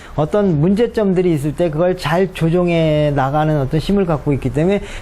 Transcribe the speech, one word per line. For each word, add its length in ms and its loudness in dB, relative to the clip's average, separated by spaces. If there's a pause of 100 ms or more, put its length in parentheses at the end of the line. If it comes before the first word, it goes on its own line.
(160)
어떤 460 2
문제점들이 720 2
있을 220 -2
때 140 0
그걸 280 0
잘 360 0
조정해 840 2
나가는 440 0
어떤 200 -2
힘을 260 0
갖고 280 -2
있기 200 -2
때문에 280 0 (200)